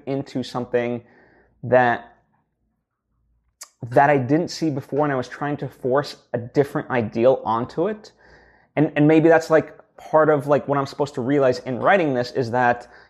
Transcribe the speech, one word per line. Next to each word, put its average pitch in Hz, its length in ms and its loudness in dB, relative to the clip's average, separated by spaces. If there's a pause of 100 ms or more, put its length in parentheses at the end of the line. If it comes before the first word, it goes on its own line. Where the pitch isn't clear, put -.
into 135 360 -6
something 120 600 -4 (640)
that, 123 520 0 (1700)
that 143 200 4
I 147 60 4
didn't 143 320 0
see 160 220 -6
before, 135 340 -4
and 147 80 -2
I 135 40 -2
was - 120 -6
trying 147 300 -8
to 143 100 -10
force 139 480 -4 (160)
a 123 60 -4
different 120 520 -2
ideal 117 540 2
onto 123 440 -2
it. 214 240 -12 (640)
And, 147 200 0
and 147 120 4
maybe 160 200 6
that's, 165 220 4
like, 156 280 0 (180)
part 156 320 2
of, 143 180 2
like, 143 220 0
what 143 100 0
I'm 135 80 -2
supposed - 280 -6
to 131 80 -6
realize 131 380 2
in 123 200 -8
writing 156 340 2
this 123 180 -4
is 120 200 -4
that, 123 340 0 (240)